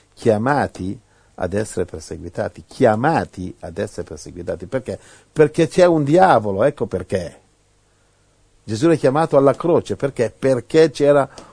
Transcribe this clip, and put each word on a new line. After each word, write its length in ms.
chiamati 840
ad 140
essere 320
perseguitati, 840
chiamati 960
ad 180
essere 280
perseguitati. 600
Perché? 320
Perché 360
c'è 180
un 180
diavolo, 600
ecco 220
perché. 540
Gesù 240
l'ha 80
chiamato 400
alla 180
croce, 400
perché? 420
Perché 540
c'era 380